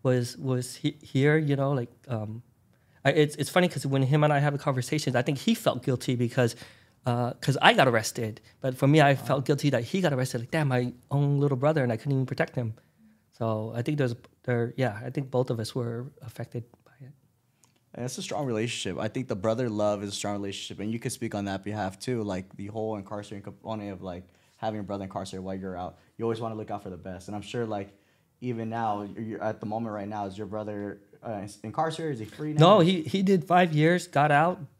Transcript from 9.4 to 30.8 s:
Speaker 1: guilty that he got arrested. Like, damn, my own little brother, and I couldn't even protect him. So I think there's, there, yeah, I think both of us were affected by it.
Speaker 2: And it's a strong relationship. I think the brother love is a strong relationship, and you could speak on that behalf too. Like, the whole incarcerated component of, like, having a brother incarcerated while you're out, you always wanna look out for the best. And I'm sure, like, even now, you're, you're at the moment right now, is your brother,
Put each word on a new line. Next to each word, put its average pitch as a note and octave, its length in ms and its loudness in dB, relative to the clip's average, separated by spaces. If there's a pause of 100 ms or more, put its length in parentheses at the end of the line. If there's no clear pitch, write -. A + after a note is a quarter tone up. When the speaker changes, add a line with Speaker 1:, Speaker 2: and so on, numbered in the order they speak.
Speaker 1:
guilty C#3+ 260 2
that A#2 140 0
he F#3+ 160 -2
got D#3 120 4
arrested. B2+ 280 -2
Like, B2+ 100 -10
damn, D3+ 160 0
my B2 260 0 (160)
own C#3+ 300 2
little C#3 180 2
brother, D3 240 2
and A#2+ 100 2
I A2+ 60 0
couldn't C#3+ 140 -4
even C3 160 0
protect - 280 -4
him. A2+ 200 -4 (560)
So A2 440 -4
I A#2+ 60 -2
think D3+ 160 -2
there's, B2+ 160 0 (300)
there, A#2+ 340 -2
yeah, A2+ 260 -2
I B2+ 60 -8
think C3 220 -6
both B2 180 0
of A#2 100 -2
us A2 140 -6
were A#2 320 -6 (160)
affected A#2+ 420 -10 (220)
by - 60 -20 (100)
it. C3 100 -18 (840)
Speaker 2:
And A#2+ 100 -8
it's B2 140 -8
a - 20 -10
strong C#3+ 240 -6
relationship. G#2+ 560 -2
I G#2+ 60 -2
think B2+ 200 -6
the A2+ 80 -4
brother A2+ 320 0
love G#2 360 0
is G2+ 60 -6
a G2 60 -10
strong G#2 200 -4
relationship, G2 440 -8
and G#2 140 -6
you A#2 60 -6
could A2+ 120 -4
speak A2+ 220 -6
on G2+ 120 -2
that G2 180 -4
behalf G#2 340 -6
too. B2 240 -4
Like, F#2+ 340 -6
the G2+ 120 -10
whole A2 300 -6
incarcerated G2+ 480 -12
component G#2 480 -10
of, F#2 100 -12
like, F#2 240 -10 (300)
having G#2+ 220 -4
a G2+ 40 -8
brother G2 220 -6
incarcerated F#2+ 380 -10
while F#2+ 120 -6
you're F#2+ 200 -8
out, F2 220 -10 (220)
you A2+ 60 -2
always A2+ 140 0
wanna A2+ 140 -6
look G#2+ 160 -10
out G2+ 140 -8
for F#2+ 80 -10
the F2 60 -12
best. F#2 320 -12
And G#2 60 -8
I'm G2+ 60 -6
sure, A#2+ 240 -4
like, G2+ 320 -6 (440)
even A2+ 280 -4
now, A2 320 -2
you're, G2+ 220 -10
you're A2 200 -8
at A2 160 -4
the A#2 60 -8
moment A2 300 -4
right G2+ 120 -6
now, G#2 200 -6
is F#2+ 100 -10
your G#2+ 100 -8
brother, G2+ 540 -8 (260)